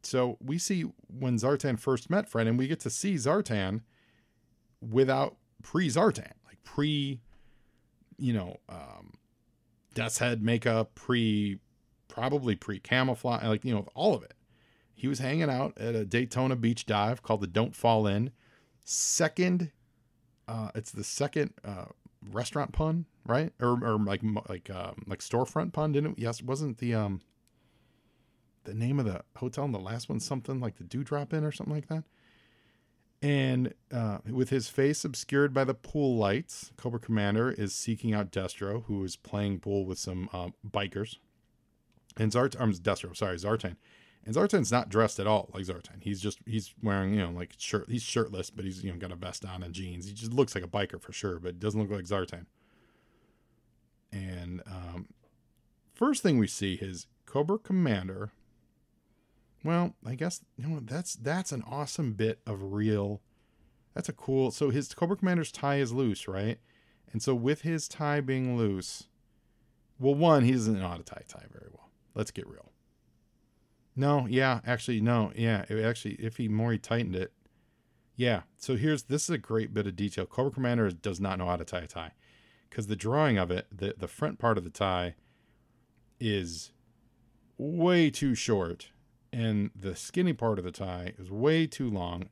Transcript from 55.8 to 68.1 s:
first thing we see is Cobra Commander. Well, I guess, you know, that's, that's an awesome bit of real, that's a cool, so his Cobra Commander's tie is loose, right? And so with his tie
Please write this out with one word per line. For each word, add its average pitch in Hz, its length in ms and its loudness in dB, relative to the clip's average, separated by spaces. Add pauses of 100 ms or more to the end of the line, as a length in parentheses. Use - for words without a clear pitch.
first 269 280 4
thing 160 140 6
we 107 120 6
see 98 260 0
is 92 320 -8 (180)
Cobra 160 340 0
Commander. 104 720 0 (1300)
Well, 170 320 2 (100)
I 123 80 -4
guess, 156 260 -4 (160)
you 135 120 -6
know, 156 120 -4
that's, 131 360 -8
that's 151 340 -2
an 120 160 -6
awesome 135 460 -4
bit 110 340 0
of 98 260 -6
real, 104 480 2 (720)
that's - 160 -6
a 120 40 -6
cool, 131 400 2
so 143 180 2
his 135 240 -2
Cobra 175 220 0
Commander's 180 340 0
tie 143 260 0
is 127 160 0
loose, 120 360 0
right? 98 320 -2 (520)
And 113 80 -2
so 135 140 2
with 127 280 0
his 160 260 -2
tie 147 320 0